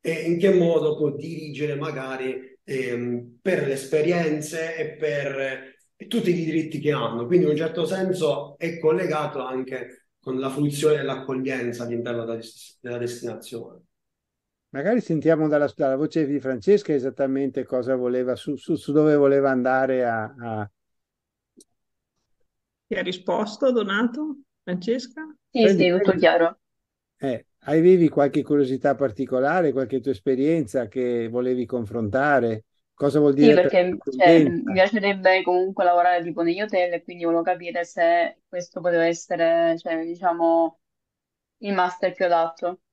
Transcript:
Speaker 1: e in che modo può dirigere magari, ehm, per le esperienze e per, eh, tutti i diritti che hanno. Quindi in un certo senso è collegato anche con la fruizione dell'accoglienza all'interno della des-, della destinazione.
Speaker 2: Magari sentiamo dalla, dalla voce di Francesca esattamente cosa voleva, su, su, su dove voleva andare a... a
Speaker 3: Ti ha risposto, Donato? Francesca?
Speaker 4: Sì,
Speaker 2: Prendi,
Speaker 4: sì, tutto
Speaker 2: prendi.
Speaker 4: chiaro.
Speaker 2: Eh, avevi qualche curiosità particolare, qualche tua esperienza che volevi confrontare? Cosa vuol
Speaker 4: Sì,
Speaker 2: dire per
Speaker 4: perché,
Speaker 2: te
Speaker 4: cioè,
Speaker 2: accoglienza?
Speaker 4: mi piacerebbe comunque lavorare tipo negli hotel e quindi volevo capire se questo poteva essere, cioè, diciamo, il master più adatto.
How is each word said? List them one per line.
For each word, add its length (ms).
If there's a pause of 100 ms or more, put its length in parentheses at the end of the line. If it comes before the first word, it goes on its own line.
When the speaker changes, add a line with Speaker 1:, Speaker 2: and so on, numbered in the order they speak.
Speaker 1:
e 120
in 260
che 140
modo 440
può 180
dirigere 600
magari, 880
ehm, 760
per 240
le 80
esperienze 1000
e 200
per, 420 (580)
eh, 120
tutti 220
i 20
diritti 480
che 120
hanno. 340
Quindi 200
in 60
un 40
certo 280
senso 760
è 200
collegato 680
anche 600 (140)
con 180
la 120
fruizione 460
dell'accoglienza 880
all'interno 400
della 120
des-, 440
della 180
destinazione. 840 (920)
Speaker 2:
Magari 280
sentiamo 480
dalla, 260
dalla 220
voce 300
di 140
Francesca 520
esattamente 720
cosa 320
voleva, 400
su, 200
su, 200
su 160
dove 240
voleva 340
andare 560
a... 160 (160)
a 320 (2250)
Speaker 3:
Ti 100
ha 60
risposto, 720
Donato? 680 (240)
Francesca? 640 (240)
Speaker 4:
Sì, 100
Speaker 2:
Prendi, 240
Speaker 4:
sì, 60
tutto 220
Speaker 2:
prendi. 60
Speaker 4:
chiaro. 400 (580)
Speaker 2:
Eh, 300 (180)
avevi 440
qualche 340
curiosità 520
particolare, 800
qualche 280
tua 120
esperienza 760
che 400
volevi 380
confrontare? 1000 (300)
Cosa 260
vuol 140
Speaker 4:
Sì, 180
Speaker 2:
dire 60
per 140
Speaker 4:
perché, 60
Speaker 2:
te 160 (160)
Speaker 4:
cioè, 320
Speaker 2:
accoglienza? 240
Speaker 4:
mi 60
piacerebbe 680
comunque 420
lavorare 380
tipo 200
negli 180
hotel 320
e 100
quindi 220
volevo 180
capire 440
se 600
questo 360
poteva 240
essere, 720
cioè, 260
diciamo, 720 (800)
il 160
master 380
più 140
adatto. 540 (120)